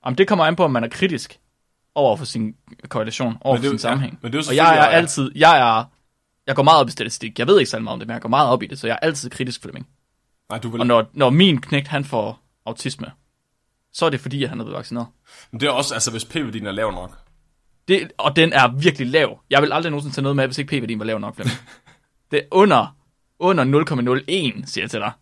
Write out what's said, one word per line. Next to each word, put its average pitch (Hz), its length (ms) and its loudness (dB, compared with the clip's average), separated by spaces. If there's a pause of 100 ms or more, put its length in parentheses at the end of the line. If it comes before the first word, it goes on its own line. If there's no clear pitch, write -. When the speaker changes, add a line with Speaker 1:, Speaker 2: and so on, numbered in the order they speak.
Speaker 1:
Jamen, 127 140 -4
det 190 100 4
kommer 175 160 2
an 160 120 2
på, 180 80 2
om 151 60 2
man 117 140 0
er 113 40 -6
kritisk - 500 -4 (560)
over 131 220 2
for 160 80 -10
sin 110 300 -6 (340)
korrelation, 113 520 -6
over 135 160 0
Speaker 2:
Men 117 60 -2
det 135 40 -2
Speaker 1:
for - 20 2
Speaker 2:
er 139 40 0
jo, 110 60 -4
Speaker 1:
sin - 0 -
sammenhæng. 127 340 -2
Speaker 2:
ja, - 100 -18
men 117 100 -8
det 143 60 -2
er 156 40 -2
jo 147 80 -8
Speaker 1:
Og 131 60 0
jeg 156 80 6
er 170 40 8
Speaker 2:
selvfølgelig, 156 240 6
ja. 165 40 6
Speaker 1:
altid, 147 380 0
jeg 156 240 8 (200)
er, 113 60 -2 (640)
jeg 131 100 -2
går 143 60 2
meget 151 180 8
op 123 80 2
i - 20 -8
statistik. 110 480 -10
Jeg 123 80 -2
ved 190 120 6
ikke 131 120 2
særlig 113 140 -6
meget 110 80 -8
om 120 60 -8
det, 110 100 -12
men 113 40 -8
jeg 117 80 -8
går 117 80 -12
meget 131 200 2
op 123 140 2
i - 40 -10
det, 143 120 -14
så - 80 -10
jeg 113 80 -2
er 156 120 -4
altid 139 240 -6
kritisk, 123 320 -10
Flemming. - 260 -16 (600)
Speaker 2:
Nej, 110 80 -8
du 117 100 -10
vil 117 120 -6
Speaker 1:
Og 123 60 0
når, 117 260 4
når 135 180 2
min 165 300 4
knægt, 143 280 -4
han 143 160 -4
får 113 380 -6 (240)
autisme, - 440 -10 (840)
så - 140 -2
er 156 40 2
det 135 100 -6
fordi, 139 240 -8
at 117 60 -6
han 113 100 -12
er 113 40 -10
blevet 104 140 -12
vaccineret. 120 280 -10 (440)
Speaker 2:
Men 113 100 -12
det 139 60 -2
er 143 40 0
også, 135 240 -2
altså, 113 160 -2
hvis 113 140 -8
p-værdien 113 420 -8
er 98 60 -6
lav 104 200 -4
nok. 90 260 -14 (680)
Speaker 1:
Det, 196 300 0
og 143 180 -2
den 160 160 4
er 131 160 6
virkelig 143 400 0
lav. 135 320 0 (100)
Jeg 139 120 6
vil 147 100 0
aldrig 165 180 -2
nogensinde 143 240 -8
tage 147 80 -4
noget 139 140 0
med, 135 100 2
hvis 127 120 -8
ikke 139 100 -8 (120)
p-værdien 113 180 -6
var 107 60 -8
lav 110 140 -4
nok, 101 160 -10
Flemming. 120 240 -4 (380)
Speaker 2:
<laughs> - 340 -20
Speaker 1:
Det 147 80 0
er - 120 -2
under, 165 460 4 (420)
under 175 260 2
nul 143 200 2
komma 131 180 -4
nul 127 260 0
en, 156 380 -4
siger - 180 -8
jeg 90 60 -10
til 110 100 -6
dig. 104 220 -6